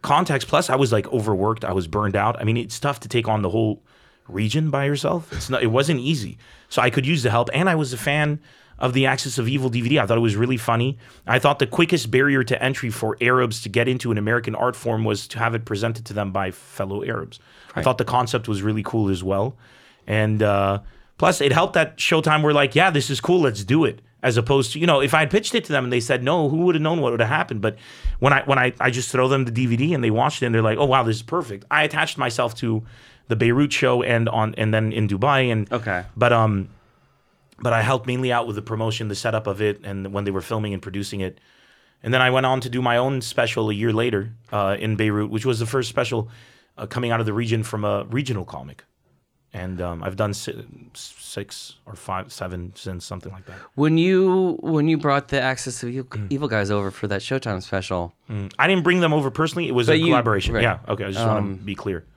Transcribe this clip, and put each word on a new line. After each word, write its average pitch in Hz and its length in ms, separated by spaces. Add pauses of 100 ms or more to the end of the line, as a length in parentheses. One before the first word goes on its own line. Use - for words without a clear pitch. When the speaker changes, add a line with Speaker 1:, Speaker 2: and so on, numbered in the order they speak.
Speaker 1:
context, 151 480
plus 160 200
I 131 60
was, 135 160
like, 104 220
overworked, 107 500
I - 80
was 92 160
burned 101 300
out. 107 240
I - 20
mean, 113 140
it's - 200
tough 143 240
to - 60
take 113 220
on 107 120
the 95 80
whole 110 320 (480)
region 110 400
by 139 160
yourself. 147 480
It's - 160
not, 127 140
it 117 80
wasn't 135 280
easy. 127 380 (320)
So - 120
I 127 80
could 131 160
use 147 180
the 123 60
help, 117 240
and 180 160
I 165 60
was 143 180
a 120 40
fan 147 420 (400)
of 127 140
the 135 120
Axis 131 320
of 117 120
Evil 131 200
D 120 120
V 120 80
D. 147 100
I 107 60
thought 117 120
it 117 40
was 107 160
really 123 200
funny. 117 400 (300)
I 120 120
thought 143 200
the 127 80
quickest 165 440
barrier 135 340
to 123 180
entry 131 260
for 110 320
Arabs 120 420
to 110 60
get 117 200
into 123 220
an 107 60
American 110 380
art 123 220
form 110 260
was 107 240
to 117 120
have 117 160
it 113 100
presented 113 400
to - 80
them 101 180
by 95 200
fellow 98 520
Arabs. - 360 (360)
I 165 40
Speaker 2:
Right. 156 40
Speaker 1:
thought 131 140
the 120 80
concept 120 420
was 104 140
really 107 220
cool 107 260
as 90 140
well. 98 320 (520)
And, 107 340
uh, 101 380 (380)
plus, 175 240
it 139 120
helped 175 200
that 160 240
Showtime 156 460
were 151 100
like, 143 220
"Yeah, 180 140
this 147 200
is 135 120
cool, 175 200
let's 110 240
do 147 200
it." - 160 (200)
As 120 160
opposed 123 340
to, 151 80
you 175 80
know, 143 140
if 139 120
I 156 60
had 151 100
pitched 208 240
it 233 120
to 151 80
them 131 100
and 123 80
they 123 80
said 123 240
no, 151 240
who 156 120
would 175 160
have 151 60
known 160 200
what 123 100
would 117 80
have 113 80
happened? 135 320
But 107 160 (440)
when 127 120
I, 135 140
when 135 120
I, 127 220
I 131 100
just 123 220
throw 131 160
them 135 160
the 120 80
D 120 140
V 117 100
D 147 180
and 139 80
they 113 100
watched 127 300
it 131 40
and 113 100
they're 113 60
like, 110 160
"Oh, 143 80
wow, 131 180
this 113 140
is - 60
perfect." 113 460
I 151 140
attached 151 340
myself 120 380
to 113 280 (440)
the 113 80
Beirut 120 380
show 123 280
and 117 280
on, 110 280
and 107 160
then 110 200
in 110 160
Dubai. 127 420
And 107 200
Speaker 2:
Okay. 104 320 (120)
Speaker 1:
but, 120 180
um, 107 360 (920)
but 120 120
I 113 80
helped 120 260
mainly 123 260
out 120 140
with 104 100
the 107 40
promotion, 113 480
the 101 60
setup 110 320
of 98 140
it, 104 220
and 98 300
when 101 120
they 101 60
were 95 100
filming 107 320
and 92 80
producing 98 400
it. 92 180 (600)
And 113 120
then 127 80
I 127 80
went 131 160
on 131 160
to 123 80
do 123 120
my 120 160
own 131 240
special 113 480
a 107 40
year 110 200
later, 113 400 (200)
uh, 101 260
in 110 180
Beirut, 107 340
which 110 140
was 120 140
the 117 60
first 120 240
special, 113 400 (480)
uh, 110 80
coming 120 260
out 117 100
of 110 40
the 107 80
region 113 300
from 107 220
a 101 240
regional 120 360
comic. 67 380 (680)
And, 92 280
um, 87 220
I've 95 140
done 104 160
si-, - 320 (300)
six - 800 (100)
or 104 100
five, 95 380
seven 90 420
since, 92 300
something 92 260
like 95 140
that. 90 100 (200)
Speaker 2:
When 156 220
you, 185 640
when 156 260
you 160 100
brought 143 320
the 139 100
Axis 127 440
of 120 60
Evil, 127 200
Speaker 1:
Mm. 107 220
Speaker 2:
Evil 139 160
guys 104 240
over 101 200
for - 160
that 98 140
Showtime 113 400
special. 92 520 (160)
Speaker 1:
Mm. 101 300
I 143 80
didn't 185 160
bring 180 160
them 160 140
over 143 180
personally. 160 380
It 127 60
was 120 120
Speaker 2:
But 156 80
Speaker 1:
a 156 40
Speaker 2:
you, 160 80
Speaker 1:
collaboration. 117 480
Speaker 2:
right. 104 80
Speaker 1:
Yeah. 98 160 (100)
Okay. 101 160
I 101 60
just 107 140
wanna 110 140
Speaker 2:
Um, 98 240
Speaker 1:
be 98 120
clear. 90 280 (140)